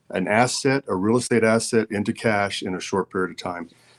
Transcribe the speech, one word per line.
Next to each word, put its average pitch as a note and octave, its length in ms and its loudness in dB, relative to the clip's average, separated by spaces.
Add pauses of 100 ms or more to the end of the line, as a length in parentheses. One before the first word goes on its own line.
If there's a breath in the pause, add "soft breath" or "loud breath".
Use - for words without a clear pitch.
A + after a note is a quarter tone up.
an F#2 180 -2
asset, B2+ 600 2
a G2+ 80 -2
real G#2 220 2
estate B2 260 2
asset, A2+ 460 2
into G#2+ 240 -2
cash G2+ 500 0
in G2 120 -4
a F2 40 -6
short F#2 320 -2
period F#2 200 -2
of D#2+ 60 -18
time. F2 320 -8 (300 soft breath)